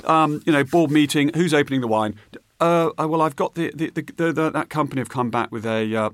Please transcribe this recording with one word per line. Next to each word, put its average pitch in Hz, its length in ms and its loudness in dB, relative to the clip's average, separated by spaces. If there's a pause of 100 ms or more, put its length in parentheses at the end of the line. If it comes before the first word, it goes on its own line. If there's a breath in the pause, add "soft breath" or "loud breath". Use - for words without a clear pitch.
um, 151 400 2
you 170 80 2
know, 143 120 4
board 160 260 2
meeting, 147 440 2
who's 165 200 2
opening 135 260 2
the 120 80 -2
wine?" 107 260 0 (460 loud breath)
"Uh, 170 300 2 (100)
uh, 156 80 -2
well, 160 140 0
I've 156 140 0
got - 180 -4
the, 165 200 -4
the, 151 160 -4
the, 156 120 -6
the, 165 300 -2
the, 156 180 -2
that - 180 -6
company 143 320 -2
have 120 80 -6
come 123 220 -4
back 117 200 -2
with 110 140 -8
a, 110 320 -2
uh, 110 180 0